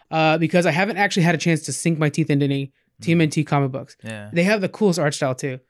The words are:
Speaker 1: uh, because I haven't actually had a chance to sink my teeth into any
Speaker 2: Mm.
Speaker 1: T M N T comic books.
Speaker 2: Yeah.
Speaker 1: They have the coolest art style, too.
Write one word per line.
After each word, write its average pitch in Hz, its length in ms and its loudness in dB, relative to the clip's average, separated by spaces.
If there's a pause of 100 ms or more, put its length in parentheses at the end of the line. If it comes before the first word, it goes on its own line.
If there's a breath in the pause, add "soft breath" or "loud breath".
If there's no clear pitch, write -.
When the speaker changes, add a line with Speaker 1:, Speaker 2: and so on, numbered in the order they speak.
(100)
Speaker 1:
uh, 160 280 2
because 170 280 2
I 165 40 4
haven't 180 260 0
actually 196 280 2
had 170 100 4
a 147 40 -2
chance 160 240 0
to 139 100 -8
sink 165 260 -2
my 151 100 2
teeth 147 220 -2
into 143 140 2
any 139 220 -2
Speaker 2:
Mm. - 380 -20
Speaker 1:
T 165 80 0
M 170 80 4
N 156 100 4
T 151 140 -2
comic 139 280 0
books. - 300 -12
Speaker 2:
Yeah. 107 300 -12
Speaker 1:
They 170 120 2
have 208 160 2
the 185 80 -2
coolest 185 300 0
art 147 160 0
style, 131 200 -2
too. 135 240 -8 (120)